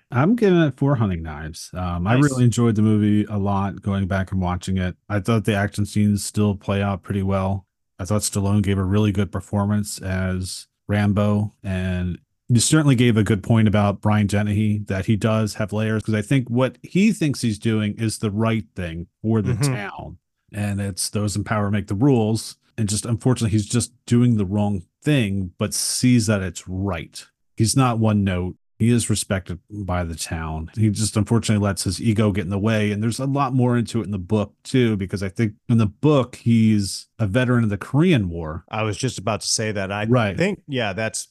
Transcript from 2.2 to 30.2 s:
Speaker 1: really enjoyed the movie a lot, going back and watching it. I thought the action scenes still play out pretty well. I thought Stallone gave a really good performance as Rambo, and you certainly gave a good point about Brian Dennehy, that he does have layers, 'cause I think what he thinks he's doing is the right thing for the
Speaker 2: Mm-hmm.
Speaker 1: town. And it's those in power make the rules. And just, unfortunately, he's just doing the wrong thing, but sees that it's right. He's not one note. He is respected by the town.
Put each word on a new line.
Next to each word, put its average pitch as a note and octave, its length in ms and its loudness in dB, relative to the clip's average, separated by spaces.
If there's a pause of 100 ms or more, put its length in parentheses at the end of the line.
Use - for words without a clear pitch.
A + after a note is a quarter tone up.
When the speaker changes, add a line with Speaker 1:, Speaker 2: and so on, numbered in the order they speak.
Speaker 1:
really B2 140 2
enjoyed A#2 320 4
the G#2 60 4
movie G#2 420 4
a G#2 140 -4
lot, G2 440 -2
going G2 240 -2
back F#2+ 240 -2
and F#2+ 100 -2
watching F2+ 360 -2
it. F2+ 200 -2 (120)
I G#2 100 -2
thought G#2+ 260 0
the G#2+ 120 0
action G2+ 300 -2
scenes G#2 380 0
still G#2 300 0
play G2 260 -4
out G2+ 220 -2
pretty G2 220 -4
well. F#2+ 420 -2 (320)
I G2 60 -8
thought G#2 180 0
Stallone G2+ 400 0
gave F#2+ 160 0
a G2 60 0
really G#2 280 2
good F#2+ 200 -2
performance G#2 680 -2
as F#2 680 -4 (180)
Rambo, G#2 680 2 (100)
and F#2 540 -4 (300)
you A#2+ 120 4
certainly D3 360 4
gave A#2+ 200 4
a A2 80 4
good G2 180 2
point A2+ 260 4
about G2+ 320 2
Brian G#2 260 2
Dennehy, G#2 600 0
that F#2+ 200 -4
he A2+ 100 2
does A2 380 0
have G#2+ 180 -6
layers, A2 300 -2
'cause A2 120 -2
I G#2+ 80 0
think B2 280 0
what B2 320 0
he G3+ 300 2
thinks D3 280 -2
he's A2 200 -2
doing G#2+ 340 0
is A2 240 -4
the A2 120 -2
right A2+ 360 0 (100)
thing E2+ 300 -8 (160)
for A2 180 2
the G#2 140 0
Speaker 2:
Mm-hmm. C3+ 180 0
Speaker 1:
town. D#2+ 460 -10 (340)
And G2+ 280 -4
it's G2 300 -6
those G#2 260 -2
in G#2 80 -2
power G#2 260 -2
make G2+ 160 -2
the G#2 80 -6
rules. A2 640 0 (200)
And G#2+ 120 -2
just, G#2 180 -4
unfortunately, A#2 460 0
he's G#2 140 0
just - 260 -2 (120)
doing A#2+ 320 4
the G#2 100 0
wrong G2+ 360 -2 (180)
thing, G2 580 0
but G#2+ 160 -2
sees B2 520 2
that G#2 160 2
it's F2+ 240 -8
right. F#2 580 -6 (320)
He's A2 200 0
not B2 240 2
one G#2 240 4
note. F2+ 320 -2 (240)
He A2+ 80 2
is A#2+ 220 2
respected F#2+ 500 -4 (100)
by F2+ 320 -4
the E2 140 -6
town. D#2+ 580 -8